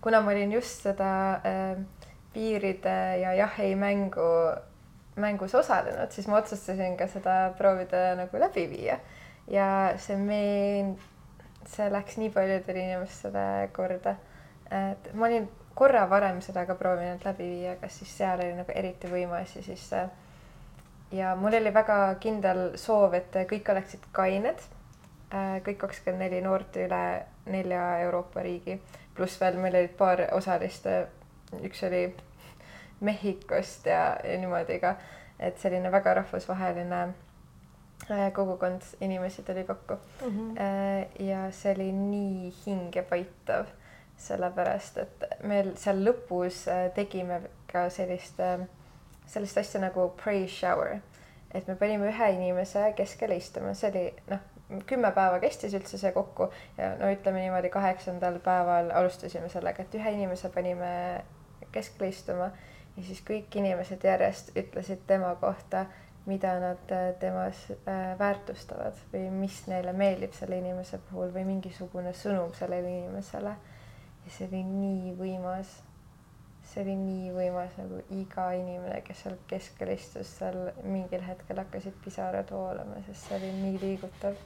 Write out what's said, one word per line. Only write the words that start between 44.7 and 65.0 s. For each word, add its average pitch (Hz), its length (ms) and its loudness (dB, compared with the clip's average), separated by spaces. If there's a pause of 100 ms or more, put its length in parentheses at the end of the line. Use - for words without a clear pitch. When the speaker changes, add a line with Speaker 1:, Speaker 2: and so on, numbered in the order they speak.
Speaker 1:
et - 260 -6 (180)
meil 202 340 2
seal 196 280 2
lõpus, 180 680 0
äh, 180 220 2
tegime 180 480 -4 (300)
ka 175 180 2
sellist, 180 500 -6
äh, 180 240 0 (600)
sellist 202 320 -4
asja 208 220 -2
nagu 185 280 2 (160)
praise 190 300 2
shower. - 460 0 (540)
Et 190 140 -4
me 190 80 -2
panime 208 320 2
ühe 214 240 4
inimese 185 640 2
keskele 196 400 0
istuma. - 380 -4
See 202 160 0
oli, 185 160 0 (240)
noh, 196 100 -2 (460)
kümme 240 260 4
päeva 185 280 6
kestis 202 360 0
üldse 190 220 -6
see 190 140 2
kokku - 360 0 (300)
ja 95 200 0
no 196 140 2
ütleme 190 320 0
niimoodi, 185 260 0
kaheksandal 180 760 0
päeval 175 460 4
alustasime 175 580 0
sellega, 180 360 -4
et 190 100 -14
ühe 214 220 -2
inimese 185 320 -4
panime 180 420 -2 (840)
keskele - 360 -4
istuma 180 420 -4 (460)
ja 185 80 -12
siis 185 200 -12
kõik 214 360 -6
inimesed 185 440 0
järjest 190 520 4
ütlesid 190 500 -6